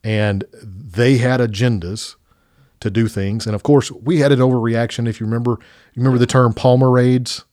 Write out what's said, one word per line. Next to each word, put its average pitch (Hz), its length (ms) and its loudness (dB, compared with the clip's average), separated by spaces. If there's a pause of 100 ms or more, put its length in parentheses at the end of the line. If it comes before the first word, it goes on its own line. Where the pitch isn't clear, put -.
And 104 400 -2 (180)
they 113 540 0
had 123 240 0
agendas 110 720 -4 (640)
to 107 120 -4
do 110 180 0
things. 101 360 -4
And 107 120 -4
of - 80 -10
course, 143 260 2
we 135 300 -2
had 139 100 2
an 139 80 4
overreaction. 117 720 0
If 110 100 -6
you 110 80 -6
remember, 117 320 -2 (360)
you 123 60 -8
remember 127 180 2
the 120 80 4
term 120 280 2
Palmer 127 380 4
raids? 123 600 0